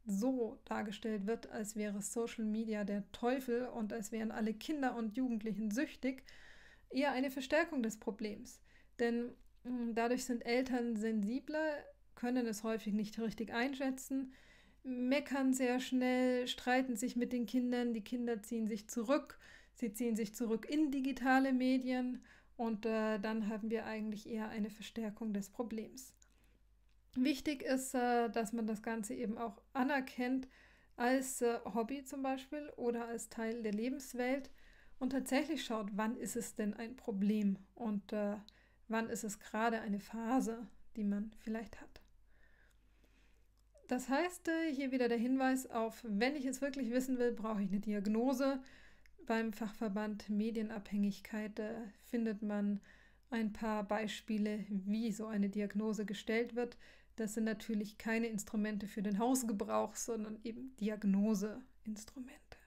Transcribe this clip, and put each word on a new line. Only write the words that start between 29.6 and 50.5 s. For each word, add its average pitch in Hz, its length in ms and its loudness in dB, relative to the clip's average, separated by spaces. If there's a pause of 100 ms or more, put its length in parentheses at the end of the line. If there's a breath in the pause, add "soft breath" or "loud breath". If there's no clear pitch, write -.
anerkennt 262 760 0 (500 loud breath)
als, 262 440 2
äh, 233 240 4
Hobby 233 400 -2
zum 277 180 -6
Beispiel 269 540 -4
oder 233 300 0
als 233 240 -6
Teil 226 320 -4
der 214 100 0
Lebenswelt 254 800 -2 (480 soft breath)
und 262 120 0
tatsächlich 269 540 0
schaut, 220 300 -2
wann 220 240 0
ist 240 180 -4
es - 180 -4
denn 214 200 0
ein - 220 -8
Problem 202 600 2 (160)
und, 214 380 -4
äh, 208 240 0 (520 soft breath)
wann 220 200 0
ist 220 160 -4
es 208 160 -6
gerade 226 400 0
eine 202 180 -2
Phase, 226 680 0 (300)
die 214 80 -2
man 208 340 0
vielleicht 220 420 -6
hat. - 200 -18 (1900 soft breath)
Das 254 220 0
heißt, 330 380 0
äh, 320 240 2
hier 262 200 0
wieder 247 160 4
der 233 100 2
Hinweis 262 500 2
auf, 226 380 -2
wenn 233 300 2
ich 262 80 -2
es 262 160 -2
wirklich 269 300 -2
wissen 254 280 2
will, 240 140 4
brauche 214 300 -2
ich 185 80 0
eine 202 100 2
Diagnose. 233 840 2 (640 loud breath)
Beim 226 260 0
Fachverband 214 760 -2
Medienabhängigkeit, 214 1300 0